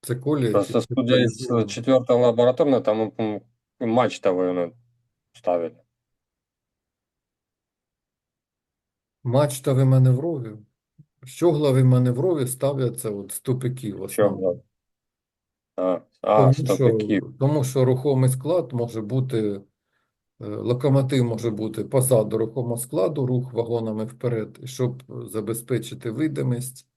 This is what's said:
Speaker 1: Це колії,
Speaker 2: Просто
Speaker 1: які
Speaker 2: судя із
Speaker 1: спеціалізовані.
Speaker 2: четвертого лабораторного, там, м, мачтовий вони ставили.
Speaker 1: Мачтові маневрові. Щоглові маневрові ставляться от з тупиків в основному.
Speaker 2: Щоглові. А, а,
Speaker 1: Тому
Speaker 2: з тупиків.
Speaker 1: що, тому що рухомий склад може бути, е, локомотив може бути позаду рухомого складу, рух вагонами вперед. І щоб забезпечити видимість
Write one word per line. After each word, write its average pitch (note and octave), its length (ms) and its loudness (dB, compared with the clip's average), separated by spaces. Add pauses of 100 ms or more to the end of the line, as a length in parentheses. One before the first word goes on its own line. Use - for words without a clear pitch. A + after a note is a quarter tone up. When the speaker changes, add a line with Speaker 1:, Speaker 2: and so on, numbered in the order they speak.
Speaker 1:
Це - 160 -6
колії, C#3 360 -2
Speaker 2:
Просто G2+ 260 2
Speaker 1:
які A#2 160 -4
Speaker 2:
судя B2+ 220 2
із B2 180 4
Speaker 1:
спеціалізовані. A#2+ 340 -2
Speaker 2:
четвертого B2+ 520 2
лабораторного, B2 600 4
там, A2 380 0
м, G#2+ 220 -4 (400)
мачтовий G#2 680 0
вони F2 240 -2 (600)
ставили. E2+ 440 -4 (3500)
Speaker 1:
Мачтові C3+ 600 2
маневрові. C3 720 2 (680)
Щоглові D3 600 2
маневрові B2+ 600 2
ставляться C3 640 -2
от G2+ 220 -8
з - 80 -12
тупиків A#2+ 580 -4
в F#2 40 -10
основному. G2 380 0
Speaker 2:
Щоглові. F2+ 200 -2 (1160)
А, F2+ 240 -2 (200)
а, G2+ 160 4
Speaker 1:
Тому B2+ 160 6
Speaker 2:
з - 260 0
тупиків. G#2+ 460 2
Speaker 1:
що, - 140 -16
тому C#3+ 260 0
що C3 200 0
рухомий C3 460 2
склад D#3 420 -2
може A#2 280 -4
бути, A2 600 -2 (800)
е, A2+ 60 -12
локомотив B2+ 760 0
може A#2 260 -4
бути G#2+ 340 -6
позаду A2+ 540 2
рухомого A#2 380 -4
складу, D3 500 -4
рух B2+ 260 -2
вагонами A2+ 520 -4
вперед. A2+ 580 -6
І C3+ 40 -14
щоб B2+ 420 -6
забезпечити A#2 1040 -6
видимість C3 880 -4